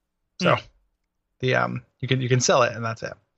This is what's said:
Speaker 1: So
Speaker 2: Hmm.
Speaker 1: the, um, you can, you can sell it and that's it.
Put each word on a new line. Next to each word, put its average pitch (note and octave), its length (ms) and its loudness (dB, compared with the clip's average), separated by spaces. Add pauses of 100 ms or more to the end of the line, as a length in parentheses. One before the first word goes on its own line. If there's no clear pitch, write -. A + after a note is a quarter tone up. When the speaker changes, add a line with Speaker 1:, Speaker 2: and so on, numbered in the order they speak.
(400)
Speaker 1:
So D3+ 160 2
Speaker 2:
Hmm. - 40 -2 (800)
Speaker 1:
the, B2+ 160 0
um, B2 260 -2 (180)
you B2 80 -6
can, C3 120 0
you B2+ 80 -4
can B2 120 4
sell D3 220 4
it A#2 120 0
and A2+ 100 -10
that's A2+ 180 -8
it. - 120 -10 (240)